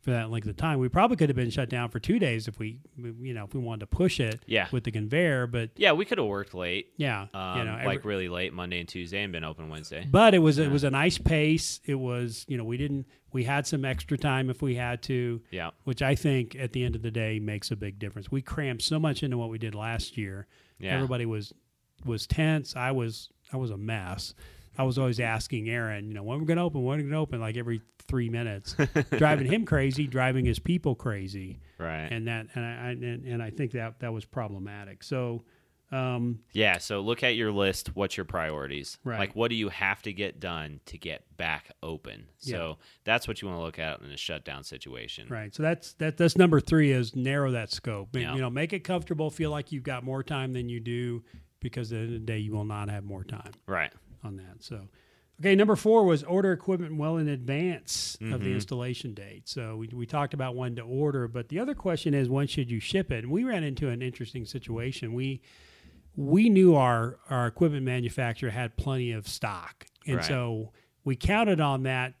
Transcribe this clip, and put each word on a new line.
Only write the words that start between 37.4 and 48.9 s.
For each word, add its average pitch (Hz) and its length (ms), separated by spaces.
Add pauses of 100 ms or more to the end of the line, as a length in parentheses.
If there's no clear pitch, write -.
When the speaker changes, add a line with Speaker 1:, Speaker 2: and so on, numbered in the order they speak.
Speaker 2:
list. 98 440
What's 98 220
your 92 80
priorities? 73 800
Speaker 1:
Right. 113 160
Speaker 2:
Like, 101 160
what 117 140
do 117 60
you 107 140
have 98 320
to 107 100
get 98 280
done 78 480
to 85 100
get 80 260 (140)
back 80 340 (120)
open? 62 460 (120)
Speaker 1:
Yeah. 135 160
Speaker 2:
So 80 200 (260)
that's 113 240
what 107 160
you 98 40
wanna 87 140
look 82 160
at 80 240
in 67 80
a 71 80
shutdown 69 460
situation. 65 640
Speaker 1:
Right. 107 240
So - 80
that's, 165 320
that, 156 240
that's 170 180
number 175 240
three 151 320
is 123 240
narrow 135 360
that 117 200
scope. 107 440
And, 131 80
Speaker 2:
Yeah. 156 120
Speaker 1:
you 135 60
know, 127 80
make 147 240
it 190 100
comfortable. 160 460